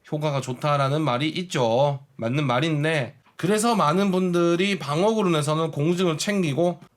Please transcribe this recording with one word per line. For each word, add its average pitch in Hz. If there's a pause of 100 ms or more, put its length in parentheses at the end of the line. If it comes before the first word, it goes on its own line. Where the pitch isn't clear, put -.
효과가 147
좋다라는 143
말이 143
있죠. 139 (180)
맞는 131
말인데, 147 (220)
그래서 214
많은 185
분들이 180
방어구룬에서는 160
공증을 165
챙기고 175 (160)